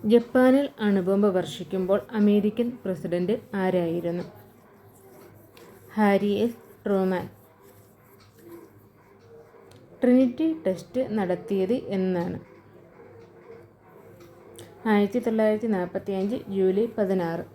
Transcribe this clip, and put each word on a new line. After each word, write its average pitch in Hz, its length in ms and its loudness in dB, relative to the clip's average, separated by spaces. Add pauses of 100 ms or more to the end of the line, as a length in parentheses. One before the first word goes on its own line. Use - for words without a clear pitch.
(120)
ജപ്പാനിൽ 254 540 4 (200)
അണുബോംബ് 196 500 2
വർഷിക്കുമ്പോൾ 185 640 -2 (180)
അമേരിക്കൻ 208 500 2 (140)
പ്രസിഡന്റ് 180 540 -2 (260)
ആരായിരുന്നു? 175 640 -2 (1700)
ഹാരി 202 340 2 (140)
എസ് 233 180 -4 (220)
ട്രൂമാൻ. 190 420 0 (2750)
ട്രിനിറ്റി 254 460 4 (180)
ടെസ്റ്റ് 190 380 -4 (160)
നടത്തിയത് 185 540 -2 (240)
എന്നാണ്? 185 400 -2 (2500)
ആയിരത്തി 202 340 2
തൊള്ളായിരത്തി 220 480 0
നാൽപത്തിയഞ്ച് 190 640 -4 (180)
ജൂലൈ 190 280 2 (140)
പതിനാറ്. 175 560 -2